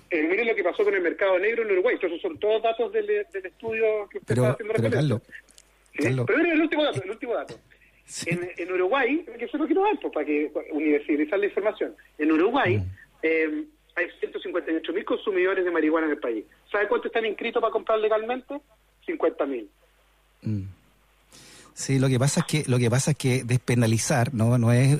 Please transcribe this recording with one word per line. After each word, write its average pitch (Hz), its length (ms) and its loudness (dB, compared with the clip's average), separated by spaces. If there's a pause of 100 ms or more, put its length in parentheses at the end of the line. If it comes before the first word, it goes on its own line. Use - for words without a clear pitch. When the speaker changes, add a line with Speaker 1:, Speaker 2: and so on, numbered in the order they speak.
Speaker 1:
Eh, 151 140 0
miren 196 240 0
lo 214 80 0
que 190 80 -4
pasó 175 200 0
con 196 120 2
el 190 60 0
mercado 180 380 2
negro 226 240 0
en 214 80 -2
Uruguay. 185 240 2
Entonces 170 260 -4
son 165 180 -6
todos 214 240 0
datos 226 300 -2
del, 214 120 -2
del 208 400 -4
estudio 214 640 -2
que - 100 -14
usted - 80 -20
Speaker 2:
Pero, 120 160 2
Speaker 1:
está 127 100 2
haciendo 110 200 -6
Speaker 2:
pero, 113 160 0
Speaker 1:
referencia. - 20 0 (280)
Speaker 2:
Carlos, - 20 -10 (720)
Speaker 1:
¿Sí? 143 100 -4
Speaker 2:
Carlos. 127 220 0
Speaker 1:
Pero 254 140 2
miren 339 160 2
el 311 60 4
último 311 220 0
dato, 226 200 -2
el 180 80 -12
último 226 240 -6
dato. 151 200 -8 (500)
Speaker 2:
Sí. - 240 -10
Speaker 1:
En, 175 280 -4
en 175 160 -6
Uruguay, 254 520 0 (120)
que 240 80 -8
eso 285 120 -8
lo 311 80 0
quiero 381 180 2
dar, 415 180 2
pues, 208 120 -6
para 151 120 -2
que 147 260 0 (200)
universalizar 151 680 0
la 208 60 0
información. 202 500 -2 (220)
En 156 140 2
Uruguay, 196 460 2
Speaker 2:
Mm. 98 60 -2 (400)
Speaker 1:
eh, 156 400 0 (320)
hay 175 100 -2 (140)
ciento 208 200 -6
cincuenta 175 320 -4
y 160 40 0
ocho 160 180 -4
mil 208 120 -2
consumidores 190 600 0
de 180 60 0
marihuana 160 360 2
en 147 60 0
el 143 60 -4
país. 113 260 -4 (260)
¿Sabe 208 160 0
cuántos 240 200 0
están 226 180 -2
inscritos 226 360 -4
para 220 100 0
comprar 220 280 0
legalmente? 220 600 -2 (460)
Cincuenta 160 400 0
mil. 120 240 -6 (720)
Speaker 2:
Mm. 107 200 -4 (1120)
Sí, - 260 0
lo 131 100 4
que 123 100 2
pasa 143 220 2
es - 40 0
que, 151 240 -2
lo 123 80 4
que 120 120 2
pasa 131 220 2
es 143 60 0
que 127 260 0
despenalizar, 120 920 2
¿no? 117 240 4
No 117 160 4
es, 135 260 6